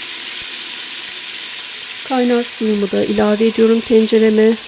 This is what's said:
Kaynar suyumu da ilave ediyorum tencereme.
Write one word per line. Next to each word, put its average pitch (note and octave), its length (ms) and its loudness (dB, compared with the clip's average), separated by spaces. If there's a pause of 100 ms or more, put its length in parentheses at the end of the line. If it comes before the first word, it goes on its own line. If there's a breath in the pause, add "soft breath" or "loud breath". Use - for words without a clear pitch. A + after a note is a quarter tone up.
(2000)
Kaynar B3 340 2
suyumu G#3+ 480 -2
da G#3 140 0
ilave G#3 420 2
ediyorum A3+ 340 4
tencereme. A3 720 4 (160)